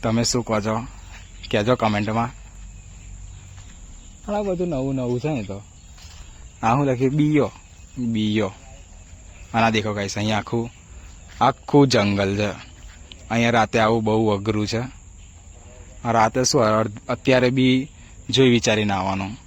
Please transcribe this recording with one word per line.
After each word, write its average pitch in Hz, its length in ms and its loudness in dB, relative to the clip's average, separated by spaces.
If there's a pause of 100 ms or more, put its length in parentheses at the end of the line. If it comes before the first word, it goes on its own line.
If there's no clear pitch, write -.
તમે 117 200 2
શું 117 200 0
કહો 107 180 0
છો? 110 220 -2 (680)
કહેજો 113 240 2
કોમેન્ટમાં. 110 540 0 (2000)
પણ 208 100 -4
આ 208 60 -2
બધું 185 260 -2
નવું 135 280 -2
નવું 123 240 -2
છે 147 100 -4
ને. 131 140 -4
તો 98 180 -10 (1000)
આ 117 120 4
શું 143 100 2
લખ્યું? 131 280 2
બિયો, 151 380 2 (460)
બિયો. 107 560 0 (1000)
અને 113 120 4
આ 113 40 4
દેખો 107 240 0
ગાઈસ, 101 240 -4
અહીંયા 107 200 0
આખું, 117 340 -4 (680)
આખું 135 460 4
જંગલ 101 500 2
છે. 104 140 -2 (760)
અહીંયા 117 220 2
રાતે 117 280 2
આવું 110 240 4
બહુ 107 260 2
અઘરું 104 380 0
છે. 113 120 -4 (1300)
આ 117 60 -2
રાતે 113 320 4
શું, 131 180 2
અર-, 107 480 2
અત્યારે 127 400 4
બી 131 400 2 (400)
જોઈ 127 200 6
વિચારીને 107 440 2
આવવાનું. 98 540 -4